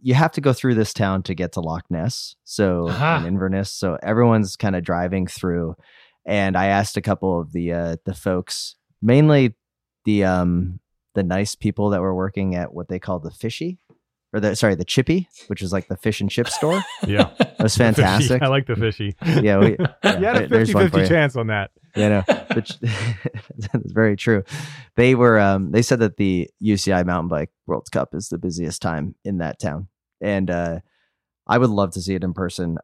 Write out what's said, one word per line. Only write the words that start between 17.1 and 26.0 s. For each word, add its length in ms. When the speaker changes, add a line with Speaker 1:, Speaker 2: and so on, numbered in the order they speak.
Speaker 1:
It 180
was 160
Speaker 3:
The 100
Fishy. 180
Speaker 1:
fantastic. 400
Speaker 3:
I 60
like 180
the 100
Fishy. 480
Speaker 1:
Yeah, 340
we, 180
Speaker 3:
<laughs> 160
Speaker 1:
yeah, 140
Speaker 3:
You 80
had 100
a 40
Speaker 1:
there, 80
there's 260
one 100
for 60
Speaker 3:
fifty 80
fifty 20
Speaker 1:
you. 80
Speaker 3:
chance 280
on 120
that. 220
Speaker 1:
Yeah, 120
no, 160
which, 240
<laughs> 20
that's 1120
very 240
true. 280
They 180
were, 240
um, 340
they 100
said 160
that 180